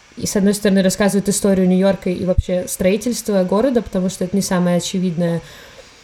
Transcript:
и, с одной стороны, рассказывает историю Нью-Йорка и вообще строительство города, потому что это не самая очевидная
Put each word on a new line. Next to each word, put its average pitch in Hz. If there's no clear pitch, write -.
и, -
с -
одной 202
стороны, 196
рассказывает 190
историю 190
Нью-Йорка 185
и 185
вообще 180
строительство 208
города, 226
потому 190
что -
это 180
не 196
самая 175
очевидная 170